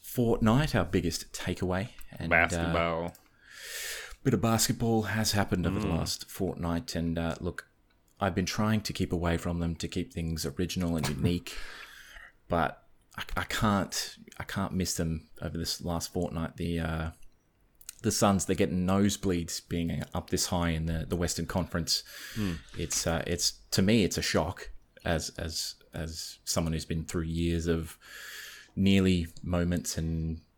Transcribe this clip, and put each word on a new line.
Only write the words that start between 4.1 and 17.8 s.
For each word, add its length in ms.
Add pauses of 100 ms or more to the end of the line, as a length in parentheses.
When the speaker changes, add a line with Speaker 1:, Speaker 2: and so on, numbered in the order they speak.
Speaker 1:
bit 100
of 80
basketball 640
has 300
happened 340
over 120
the 80
Speaker 2:
Mm. 120
Speaker 1:
last 300
fortnight, 680
and, 220
uh, 220
look, 280 (520)
I've 160
been 100
trying 360
to 120
keep 180
away 260
from 220
them 180
to 100
keep 260
things 320
original 500
and 140
Speaker 2:
<laughs> 80
Speaker 1:
unique, 400 (920)
but 360 (340)
I, 60 (140)
I 60
can't, 720 (220)
I 60
can't 300
miss 220
them 320 (140)
over 160
this 240
last 320
fortnight. 440
The, 220
uh, 300 (920)